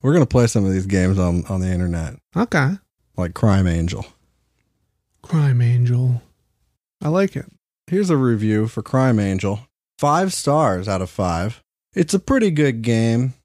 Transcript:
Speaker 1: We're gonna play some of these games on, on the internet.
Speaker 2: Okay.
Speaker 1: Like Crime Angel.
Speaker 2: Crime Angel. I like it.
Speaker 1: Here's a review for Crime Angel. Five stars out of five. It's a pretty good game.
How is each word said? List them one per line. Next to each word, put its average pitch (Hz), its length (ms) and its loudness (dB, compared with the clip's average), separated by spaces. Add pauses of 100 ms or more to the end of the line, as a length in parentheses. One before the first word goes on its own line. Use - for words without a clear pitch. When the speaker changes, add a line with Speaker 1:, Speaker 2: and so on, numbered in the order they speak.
Speaker 1:
We're 135 120 2
gonna 160 120 4
play 120 220 2
some 110 180 0
of 95 60 0
these 95 140 -2
games 95 340 2
on, 87 280 0
on 95 120 -4
the 92 80 -2
internet. 87 460 -4 (200)
Speaker 2:
Okay. 170 420 0 (420)
Speaker 1:
Like 87 160 -4
Crime 98 340 2
Angel. 82 380 -4 (1160)
Speaker 2:
Crime 143 400 0
Angel. 123 600 2 (800)
I 151 80 -4
like 190 260 0
it. 135 120 -10 (400)
Speaker 1:
Here's 185 220 0
a 165 60 2
review 110 540 2
for 113 120 -8
Crime 131 380 2
Angel. 98 400 -2 (380)
Five 165 360 0
stars 120 540 0
out 95 140 -2
of 92 80 -6
five. 92 520 -4 (320)
It's 175 200 -2
a 196 60 0
pretty 226 300 0
good 143 320 0
game. 113 520 0 (120)